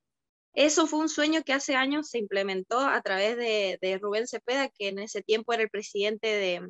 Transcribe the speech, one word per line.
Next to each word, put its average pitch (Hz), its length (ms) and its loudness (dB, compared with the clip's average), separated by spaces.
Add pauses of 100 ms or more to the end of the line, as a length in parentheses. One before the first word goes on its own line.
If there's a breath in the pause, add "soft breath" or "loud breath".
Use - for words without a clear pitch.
(540)
Eso 302 340 4
fue 302 120 0
un 311 100 2
sueño 311 340 2
que 269 100 -2
hace 277 220 0
años 285 340 0
se - 80 -4
implementó 196 600 -2
a 269 220 2
través 202 340 0
de, 214 460 0
de 190 160 0
Rubén 208 300 -2
Cepeda, 240 420 -2
que - 180 -6
en 196 120 -6
ese 208 220 -8
tiempo 220 300 0
era 226 120 2
el 214 60 -2
presidente 208 580 -2
de, 190 420 0